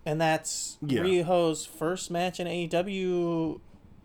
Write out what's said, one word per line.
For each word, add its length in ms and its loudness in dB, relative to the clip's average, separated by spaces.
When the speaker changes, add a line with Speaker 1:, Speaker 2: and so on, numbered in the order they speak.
Speaker 1:
And 120 0
that's 600 0
Speaker 2:
Yeah. 220 0
Speaker 1:
Riho's 640 2
first 440 -4
match 300 -2
in 60 -4
A 160 -2
E 60 -2
W 920 0